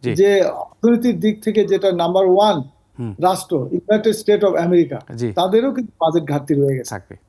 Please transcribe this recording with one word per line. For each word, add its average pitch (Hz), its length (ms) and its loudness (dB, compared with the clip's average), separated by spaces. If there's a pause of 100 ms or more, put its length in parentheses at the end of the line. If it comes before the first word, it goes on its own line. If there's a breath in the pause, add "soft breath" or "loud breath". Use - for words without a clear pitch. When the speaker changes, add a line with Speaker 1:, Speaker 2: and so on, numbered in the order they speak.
Speaker 1:
জি। 123 160 -2
Speaker 2:
যে 196 100 4 (340)
অর্থনীতির 233 600 0
দিক 214 120 0 (100)
থেকে 214 160 0 (100)
যেটা 196 180 0 (120)
নাম্বার 180 320 2
ওয়ান 202 240 4 (420)
Speaker 1:
হুম। 113 140 -8 (140)
Speaker 2:
রাষ্ট্র, 185 280 -2 (240)
United 214 420 0
States 208 260 2
of 180 60 0 (120)
America, 165 340 0 (220)
Speaker 1:
জি। 120 60 -4 (120)
Speaker 2:
তাদেরও 220 380 2
কিন্তু 240 140 -8 (120)
বাজেট 160 280 0
ঘাটতি 143 240 -2
রয়ে 139 220 0
গেছে। 123 160 -10
Speaker 1:
থাকবে। - 220 -14 (140)